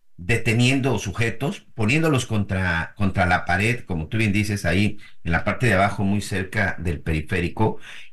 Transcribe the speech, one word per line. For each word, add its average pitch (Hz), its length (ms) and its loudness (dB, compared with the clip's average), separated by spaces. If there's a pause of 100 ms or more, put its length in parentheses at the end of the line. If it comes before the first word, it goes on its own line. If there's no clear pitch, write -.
(160)
deteniendo 120 800 2
sujetos, 117 640 -4 (140)
poniéndolos 135 520 2
contra, 92 720 -2
contra 92 300 2
la 87 180 2
pared, 104 400 0
como 78 240 -4
tú 113 100 -4
bien 110 140 2
dices, 104 320 0
ahí 98 340 2 (260)
en 82 80 0
la 80 120 2
parte 104 220 0
de 107 80 4
abajo, 98 300 2
muy 101 180 2
cerca 95 560 -2
del 85 220 -2
periférico, 85 760 0 (340)